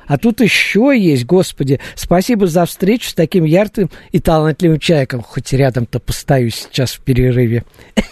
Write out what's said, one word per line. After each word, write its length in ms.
А 100
тут 240
еще 500
есть, 340
господи. 540
«Спасибо 520
за 180
встречу 440
с 40
таким 320
ярким 440
и 80
талантливым 600
человеком». 420
Хоть 320
рядом-то 480
постою 480
сейчас 440
в 80
перерыве. 640